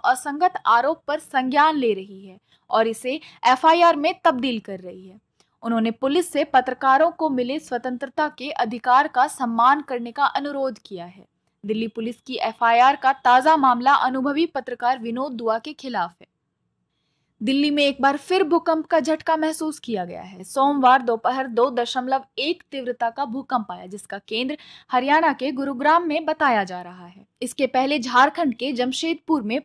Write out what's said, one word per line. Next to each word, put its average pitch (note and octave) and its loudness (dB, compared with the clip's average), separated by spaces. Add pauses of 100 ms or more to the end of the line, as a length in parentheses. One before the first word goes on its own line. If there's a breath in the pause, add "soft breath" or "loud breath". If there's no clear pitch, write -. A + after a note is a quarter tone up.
असंगत D4 0 (140)
आरोप B3+ 2
पर D4 -4
संज्ञान C#4+ 2
ले A#3+ 0
रही G3 -14
है F#3 -20 (320)
और A3+ 2
इसे B3+ -6 (280 loud breath)
एफआईआर E4 6
में D#4 -2 (120)
तब्दील B3+ 0
कर G3 -12
रही F#3 -18
है। G3 -20 (440)
उन्होंने A3+ 0
पुलिस C#4 0
से D4 0
पत्रकारों C4+ 2
को E4 -2
मिले B3+ -4
स्वतंत्रता B3+ -6
के - -12
अधिकार B3 2
का C4 2
सम्मान B3 2
करने A#3+ -8
का C#4 0
अनुरोध C4+ -4
किया F3 -14
है। F3+ -20 (380)
दिल्ली A3 -4
पुलिस A3+ -8
की B3+ -10
एफआईआर A#3+ 4
का C4+ 2
ताजा C4 4
मामला C4 4
अनुभवी C4+ 0
पत्रकार B3+ -4
विनोद A#3+ -6
दुआ A3+ -2
के D4+ -12
खिलाफ G3 -8
है। - -20 (1160)
दिल्ली C#4 0
में D4 0
एक C#4 0
बार C#4 2
फिर F#4 0
भूकंप D#4+ 0
का E4 0
झटका D#4+ -2
महसूस D#4 -4
किया G3+ -8
गया F3 -14
है। F#3+ -18
सोमवार C4+ 4
दोपहर B3 -2
दो A#3 0
दशमलव B3+ -4 (160)
एक D#4+ -4
तीव्रता A#3+ -6
का C4+ -8
भूकंप A#3+ -6
आया, F3+ -16
जिसका G3 -14
केंद्र B3+ -6 (340 loud breath)
हरियाणा C#4 2
के C#4 -6
गुरुग्राम C#4 0
में D#4 -4
बताया C#4 0
जा F3+ -12
रहा F3+ -20
है। F3+ -20 (160)
इसके B3+ -2
पहले C4 0
झारखंड C4 2
के C4+ -6
जमशेदपुर D4 -2
में A3 -4